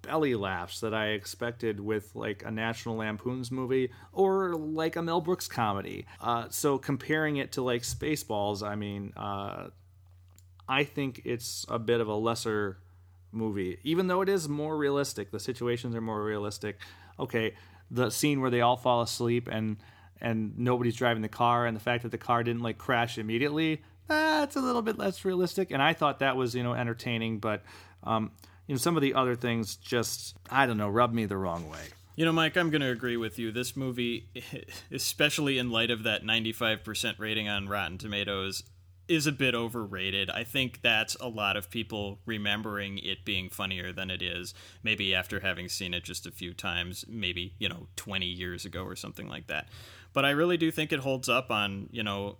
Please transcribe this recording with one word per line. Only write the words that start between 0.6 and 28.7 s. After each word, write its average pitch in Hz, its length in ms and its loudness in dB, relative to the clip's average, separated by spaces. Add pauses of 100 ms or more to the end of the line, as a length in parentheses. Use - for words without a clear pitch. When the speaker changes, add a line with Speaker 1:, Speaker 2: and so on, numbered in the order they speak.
Speaker 1:
that 110 120 0
I 107 200 2
expected 110 640 -4
with, 104 360 -2
like, 110 300 -4
a 110 60 -6
National 113 460 -2
Lampoon's 117 540 -4
movie 131 380 0 (240)
or, 190 420 2
like, 156 420 -2
a 170 40 0
Mel 170 180 2
Brooks 175 280 0
comedy. 98 580 0 (160)
Uh, 117 300 0
so 139 260 2
comparing 151 600 0
it - 160 -4
to, 131 100 -2
like, 120 180 2
Spaceballs, 104 800 -2
I 104 140 -4
mean, 101 420 -6
uh, 101 520 -6 (1000)
I 139 140 4
think 139 420 -4
it's 120 440 -4
a 117 100 0
bit 117 220 4
of 107 60 0
a 107 80 0
lesser 107 640 0 (540)
movie, 101 520 -2
even 165 220 2
though 185 160 2
it 190 80 2
is 175 180 2
more 151 300 -2
realistic. 139 540 0
The 107 80 -6
situations 120 560 -2
are 113 60 -2
more 110 220 -2
realistic. 104 540 -4 (420)
Okay, 113 360 0 (340)
the 117 220 2
scene 143 300 4
where 127 100 4
they 120 100 6
all 123 160 6
fall 123 240 4
asleep 120 500 2
and, 110 260 -2 (440)
and 110 380 0
nobody's 120 360 4
driving 117 280 4
the 107 60 -2
car, 120 360 4
and 117 100 0
the 101 60 -6
fact 120 220 2
that 117 80 -6
the 113 80 -4
car 117 240 4
didn't, 117 180 0
like, 113 160 -2
crash 120 400 2
immediately, 147 640 0 (260)
that's 311 480 2
a 277 60 0
little 240 220 0
bit 214 160 -2
less 196 260 -2
realistic. 185 460 2
And 135 100 2
I 160 120 6
thought 147 260 2
that 135 180 4
was, 123 160 2
you 123 80 0
know, 123 140 0
entertaining, 113 640 -2
but, 107 240 -2 (400)
um, 110 260 0 (380)
you 147 60 -2